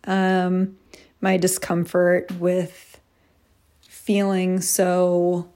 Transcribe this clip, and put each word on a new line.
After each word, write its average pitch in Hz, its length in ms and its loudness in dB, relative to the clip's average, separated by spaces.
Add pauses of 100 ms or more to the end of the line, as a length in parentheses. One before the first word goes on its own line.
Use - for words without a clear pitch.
um, 185 720 0 (500)
my 190 120 2
discomfort 180 960 0
with 180 680 -4 (800)
feeling 190 800 -2
so 180 960 0